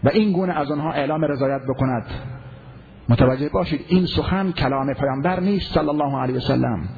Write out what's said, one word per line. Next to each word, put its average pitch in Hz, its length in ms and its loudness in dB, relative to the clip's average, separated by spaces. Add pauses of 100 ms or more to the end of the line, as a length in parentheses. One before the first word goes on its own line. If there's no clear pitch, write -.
و 143 60 6
این 214 220 4
گونه 180 220 0
از 147 180 -2
آنها 151 200 -2
اعلام 151 340 0
رضایت 139 440 0
بکند؟ 131 360 0 (1040)
متوجه 131 400 4
باشید، 165 380 -2
این 180 180 4
سخن 180 460 0
کلام 135 420 0
پیامبر 139 460 0
نیست 190 340 0
صلی 151 160 2
الله 147 280 0
علیه 127 180 -2
وسلم. 123 640 0